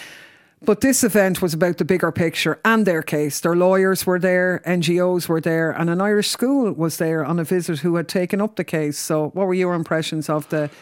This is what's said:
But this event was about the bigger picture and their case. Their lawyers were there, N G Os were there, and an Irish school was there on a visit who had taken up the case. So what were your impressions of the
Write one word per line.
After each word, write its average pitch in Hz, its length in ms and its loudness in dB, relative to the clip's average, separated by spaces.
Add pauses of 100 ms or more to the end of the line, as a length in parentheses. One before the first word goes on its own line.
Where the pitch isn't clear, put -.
(640)
But - 180 2
this 269 240 2
event 190 380 2
was 175 100 0
about 170 260 0
the 180 60 -2
bigger 170 280 2
picture 165 520 -2
and 220 220 4
their 165 160 2
case. 151 380 -2
Their 170 160 2
lawyers 190 500 2
were 180 120 2
there, 180 460 0
N 180 160 0
G 170 200 2
Os 180 280 0
were 160 120 0
there, 165 300 0
and 170 200 -2
an 175 100 0
Irish 208 300 0
school 254 420 0
was 160 240 -2
there 160 280 -2
on 165 140 -2
a 165 60 -2
visit 170 360 -2
who 170 160 0
had 170 120 -4
taken 190 320 -2
up 214 160 -4
the 180 80 -4
case. 151 340 -4
So 151 320 -2
what 190 160 -2
were 185 80 0
your 180 200 0
impressions 160 560 -2
of 151 180 -2
the 151 220 -2 (120)